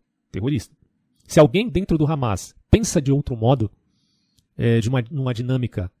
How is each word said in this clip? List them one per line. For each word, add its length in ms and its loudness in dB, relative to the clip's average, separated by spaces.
terrorista. 440 -6
Se 120 2
alguém 300 4
dentro 300 -2
do 120 0
Hamas 440 -4
pensa 300 2
de 120 0
outro 260 -2
modo, 320 2
é, 220 2
de 100 -2
uma, 220 -2
numa 240 -4
dinâmica 640 -4